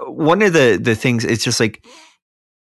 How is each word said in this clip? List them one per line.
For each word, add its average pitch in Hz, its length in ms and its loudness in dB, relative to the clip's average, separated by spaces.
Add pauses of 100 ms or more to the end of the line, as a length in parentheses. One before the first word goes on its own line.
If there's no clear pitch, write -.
one 160 380 0
of 196 100 2
the, 127 260 4
the 113 140 0
things, 117 320 -2
it's 107 180 -2
just 123 160 -2
like, - 240 -4 (840)